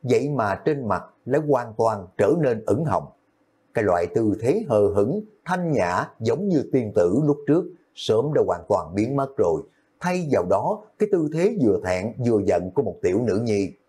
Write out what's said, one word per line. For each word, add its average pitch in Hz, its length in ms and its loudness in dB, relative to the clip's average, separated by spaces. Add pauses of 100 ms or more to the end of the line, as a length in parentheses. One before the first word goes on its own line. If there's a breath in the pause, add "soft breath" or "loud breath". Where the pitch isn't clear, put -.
Vậy 139 260 0
mà 110 360 -2
trên 139 240 -2
mặt 90 160 -2 (200)
lại 135 240 0
hoàn 120 280 0
toàn 110 300 0 (120)
trở 107 220 4
nên 120 260 0
ửng 120 180 0
hồng. 87 220 -2 (680)
Cái 113 100 0
loại 87 300 2
tư 107 260 0
thế 185 280 0
hờ 104 260 4
hững, 117 260 0 (240)
thanh 175 280 -2
nhã 104 380 0 (100)
giống 117 280 -2
như 151 240 0
tiên 117 220 0
tử 90 300 2
lúc 143 120 2 (100)
trước 165 180 2 (300 loud breath)
sớm 123 400 0
đã 131 120 4
hoàn 87 220 -2
toàn 87 260 0
biến 113 220 0
mất 139 200 -4
rồi. 82 260 2 (380 soft breath)
Thay 180 320 -2
vào 87 180 2
đó, 143 340 -2 (140)
cái 208 140 0
tư 165 220 0
thế 196 280 0
vừa 104 220 4
thẹn 92 280 -2 (140)
vừa 113 200 4
giận 90 280 0
của 143 80 0
một 95 200 -4
tiểu 92 200 2
nữ 104 220 0
nhi. 101 280 -2 (160)